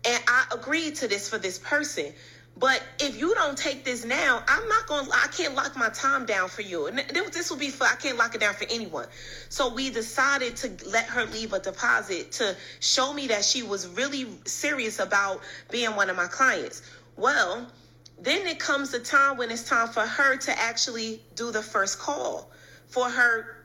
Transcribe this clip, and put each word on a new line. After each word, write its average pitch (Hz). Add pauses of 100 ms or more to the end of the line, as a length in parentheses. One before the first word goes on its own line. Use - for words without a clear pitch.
And 240
I 254
agreed 302
to 262
this 202
for 220
this 190
person. 294 (460)
But 262 (180)
if 269
you 330
don't 294
take 269
this 247
now, 269
I'm 370
not 440
gonna, 285
I -
can't 302
lock 269
my 233
time 277
down 196
for -
you. 170
And 208
th-, 339
this 339
will 320
be 277
for, 254
I 254
can't 254
lock 226
it 220
down 208
for 208
anyone. 190 (420)
So 254
we 269
decided 254
to 247 (180)
let 226
her 240
leave 220
a 190
deposit 196
to 196 (240)
show 269
me 285
that 208
she 254
was 196
really 262 (180)
serious 269
about 196 (280)
being 226
one 196
of 180
my 175
clients. 208 (340)
Well, 233 (520)
then 349
it 320
comes 277
the 240
time 277
when 240
it's 233
time 233
for 226
her 269
to -
actually 226 (140)
do 233
the 214
first 202
call 120 (380)
for 247
her 240